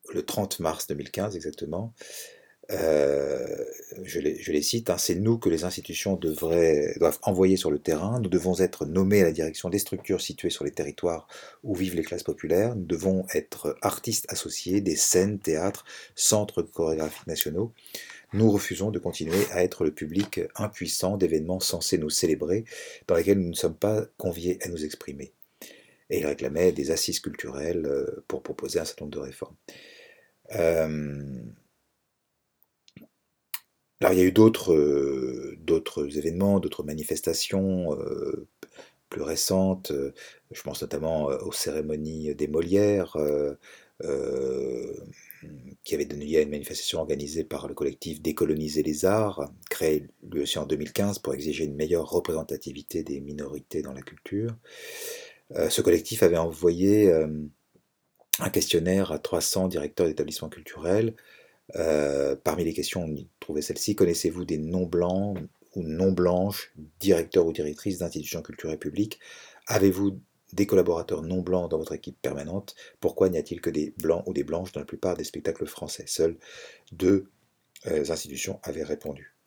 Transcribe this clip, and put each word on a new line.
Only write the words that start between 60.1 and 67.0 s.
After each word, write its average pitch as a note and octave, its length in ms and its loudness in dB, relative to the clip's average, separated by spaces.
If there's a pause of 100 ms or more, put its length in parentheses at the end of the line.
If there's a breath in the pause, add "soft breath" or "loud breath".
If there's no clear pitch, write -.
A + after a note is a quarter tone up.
culturels. G#2+ 640 0 (640 loud breath)
Euh, C#2+ 580 2
parmi D#2 300 0
les E2 80 0
questions, E2 320 -4
on D#2 100 -4
y C#2 140 -10 (100)
trouvait D2+ 240 -4
celle-ci : « - 340 -2
Connaissez-vous F2 480 2
des D#2 140 -2
non-blancs F2+ 800 0 (380)
ou F#2 60 -4
non-blanches, F2+ 920 2 (260)
directeurs F2 480 4